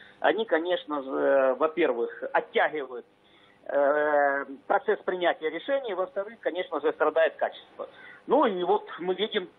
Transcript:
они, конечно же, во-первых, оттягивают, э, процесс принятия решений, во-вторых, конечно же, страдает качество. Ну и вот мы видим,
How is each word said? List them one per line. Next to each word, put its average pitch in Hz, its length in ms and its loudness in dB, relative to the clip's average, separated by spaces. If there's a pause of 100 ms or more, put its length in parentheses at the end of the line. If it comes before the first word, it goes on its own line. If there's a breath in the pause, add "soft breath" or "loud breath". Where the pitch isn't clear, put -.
(200 loud breath)
они, 190 240 2
конечно 165 580 -2
же, 135 560 2
во-первых, 135 640 0 (100)
оттягивают, 151 720 -2 (600 soft breath)
э, 143 760 2 (220)
процесс 202 340 0
принятия 175 500 -2
решений, 240 440 -4
во-вторых, 196 460 -6
конечно 170 400 -4
же, 147 120 0
страдает 156 440 2
качество. - 520 -8 (380 loud breath)
Ну 269 200 4
и 185 160 -2
вот 208 260 0 (120)
мы 180 140 -2
видим, 190 340 -2 (100)